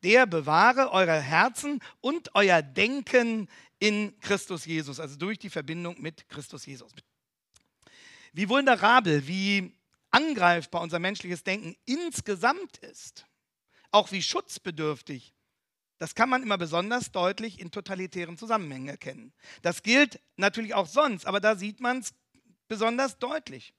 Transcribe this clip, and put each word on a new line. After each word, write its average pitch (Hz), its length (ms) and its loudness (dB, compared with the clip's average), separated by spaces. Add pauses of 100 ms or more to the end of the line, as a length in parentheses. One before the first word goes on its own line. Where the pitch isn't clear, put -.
der 233 220 6
bewahre 185 640 4
eure 175 280 4
Herzen 220 600 0 (220)
und 302 340 -4
euer 190 260 6
Denken 226 880 0 (320)
in 208 400 0
Christus 190 460 -4
Jesus, 156 340 -6
also 147 160 -12
durch 185 240 -6
die 196 100 -14
Verbindung 165 520 -8
mit 151 260 -12
Christus - 380 -16
Jesus. 123 260 -20 (1400)
Wie 180 160 -2
vulnerabel, 220 760 4
wie 190 460 0 (380)
angreifbar 180 680 2
unser 170 180 -4
menschliches 180 440 -6
Denken 190 420 -6
insgesamt 277 960 -2
ist, - 460 -20 (680)
auch 208 200 2
wie 190 100 -4
schutzbedürftig, 151 1120 -8 (680)
das - 160 -10
kann 233 120 4
man 254 160 0
immer 208 140 -2
besonders 180 560 -4
deutlich 190 480 -4
in 175 100 -14
totalitären 185 680 -10
Zusammenhängen 156 520 -6
erkennen. 139 420 -16 (300)
Das 170 220 -2
gilt 262 360 4 (160)
natürlich 208 380 -2
auch 196 140 0
sonst, 240 380 0
aber 196 140 -2
da 214 160 4
sieht 208 240 -10
man's 247 340 -4 (540)
besonders 233 520 -2
deutlich. 247 600 -8